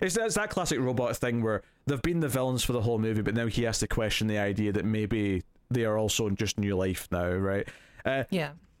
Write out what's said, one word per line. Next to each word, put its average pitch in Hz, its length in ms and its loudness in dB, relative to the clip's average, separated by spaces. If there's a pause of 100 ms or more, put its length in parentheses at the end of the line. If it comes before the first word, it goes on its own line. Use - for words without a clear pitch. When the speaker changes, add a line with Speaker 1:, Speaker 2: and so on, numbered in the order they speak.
Speaker 1:
it's, 185 140 0
it's 220 180 0
that 214 160 0
classic 165 280 0
robot 123 380 0
thing 120 240 0
where 110 220 0 (240)
they've 135 160 0
been 170 160 2
the 156 80 0
villains 127 360 0
for 127 100 0
the 120 80 2
whole 117 180 2
movie, 110 240 2
but 104 100 0
now 117 140 2
he 117 160 0
has 113 160 0
to 107 80 -2
question 110 400 0
the 104 100 0
idea 101 340 0
that 95 140 0
maybe 104 560 0 (300)
they 120 140 2
are 107 120 2
also 110 320 2
just 101 300 -2
new 101 160 2
life 92 360 0
now, 87 200 0
right? 98 360 0 (380)
Uh, 135 240 -2
Speaker 2:
Yeah. 156 220 -2 (280)